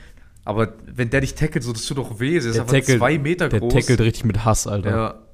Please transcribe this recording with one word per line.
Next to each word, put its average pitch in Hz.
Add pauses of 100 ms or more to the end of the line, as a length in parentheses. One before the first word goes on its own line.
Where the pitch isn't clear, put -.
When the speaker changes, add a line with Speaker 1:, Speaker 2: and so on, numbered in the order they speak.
(460)
Speaker 1:
Aber 107 (200)
wenn 120
der 135
dich 131
tackelt, 151
so, 120
das 113
tut 143
doch 120
weh. 147
Der 120
ist 113
Speaker 2:
Der 113
Speaker 1:
einfach 120
Speaker 2:
tackelt, 135
Speaker 1:
zwei 135
Meter 156
Speaker 2:
der 110
Speaker 1:
groß. 120
Speaker 2:
tackelt 120
richtig 110
mit 107
Hass, 110
Alter. 104
Speaker 1:
Ja, 110 (180)